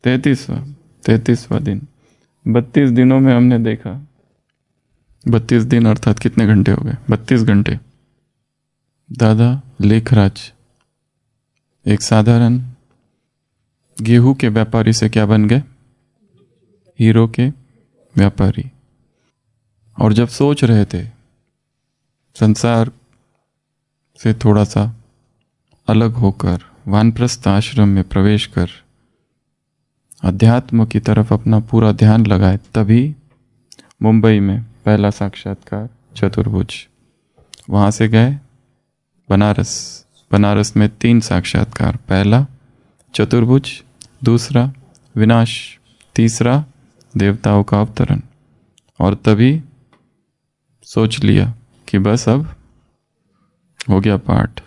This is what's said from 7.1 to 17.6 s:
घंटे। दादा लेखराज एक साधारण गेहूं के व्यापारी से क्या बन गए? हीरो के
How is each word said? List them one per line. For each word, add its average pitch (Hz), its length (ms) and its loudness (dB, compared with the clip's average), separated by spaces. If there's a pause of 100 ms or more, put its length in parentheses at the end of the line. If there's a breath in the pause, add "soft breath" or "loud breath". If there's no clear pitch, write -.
घंटे। 107 360 0 (1300)
दादा 117 500 0 (200)
लेखराज 104 680 0 (1400)
एक 104 140 0
साधारण 120 720 2 (1300)
गेहूं 120 320 4
के 131 160 -2
व्यापारी 110 440 0
से 107 160 0
क्या 110 160 0
बन 107 220 2
गए? 123 160 0 (1400)
हीरो 113 280 4
के 120 200 -2 (680)